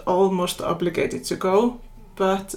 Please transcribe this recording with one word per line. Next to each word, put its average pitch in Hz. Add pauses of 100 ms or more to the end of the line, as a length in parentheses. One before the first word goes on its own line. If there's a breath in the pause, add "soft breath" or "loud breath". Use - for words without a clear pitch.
almost 185
obligated 165
to 175
go, 196 (340)
but 196